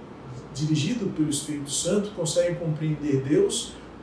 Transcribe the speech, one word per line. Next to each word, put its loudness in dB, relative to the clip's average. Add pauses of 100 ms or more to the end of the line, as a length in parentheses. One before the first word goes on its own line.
(540)
dirigido 0
pelo 2
Espírito -4
Santo, 0
conseguem 2
compreender 0
Deus 2 (280)